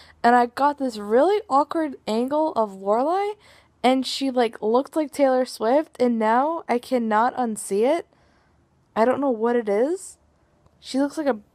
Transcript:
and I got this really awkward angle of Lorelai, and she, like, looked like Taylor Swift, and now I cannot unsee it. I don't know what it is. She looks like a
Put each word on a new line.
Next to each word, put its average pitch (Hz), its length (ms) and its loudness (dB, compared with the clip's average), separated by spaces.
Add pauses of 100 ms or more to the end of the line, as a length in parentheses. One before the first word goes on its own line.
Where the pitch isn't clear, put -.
(240)
and 240 120 6
I 240 120 4
got 285 300 0
this 254 200 -4
really 254 520 2
awkward 285 480 -2 (100)
angle 269 460 -2
of 220 180 0
Lorelai, 269 640 -2 (480)
and 254 220 2
she, 269 260 -6
like, 240 300 -2
looked 233 340 0
like 311 160 -2
Taylor 262 340 2
Swift, 254 540 -2
and 240 180 2
now 247 520 0
I 240 100 0
cannot 233 560 0
unsee 220 480 -4
it. 302 240 0 (880)
I 214 100 2
don't 247 140 2
know 277 100 0
what 233 260 0
it 240 120 -2
is. 254 500 -2 (640)
She - 200 -6
looks 277 180 -2
like 311 100 -4
a 220 140 -2 (140)